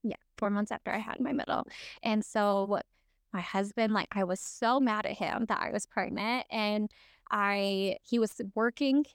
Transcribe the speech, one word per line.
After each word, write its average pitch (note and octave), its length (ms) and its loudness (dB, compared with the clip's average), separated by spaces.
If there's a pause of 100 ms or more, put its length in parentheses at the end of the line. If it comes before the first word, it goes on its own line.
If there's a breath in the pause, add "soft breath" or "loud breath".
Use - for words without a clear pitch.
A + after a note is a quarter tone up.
yeah, G#3+ 140 -4 (200)
four G3+ 120 0
months G#3 220 0
after - 200 -4
I G#3 80 -2
had - 200 -8
my B3 140 0
middle. - 320 -2 (380 loud breath)
And G#3+ 200 2
so G3+ 580 2 (520)
my F#3+ 80 -2
husband, G#3 520 0
like, G3+ 180 0
I G3 120 0
was F#3 160 0
so B3 400 0
mad G#3+ 260 2
at - 120 -4
him - 300 -2
that - 140 0
I - 100 -2
was - 140 -4
pregnant, A3 640 -2
and G#3+ 400 0 (400 soft breath)
I, G3 720 0
he A#3 160 2
was A3 200 0 (160)
working C4+ 600 4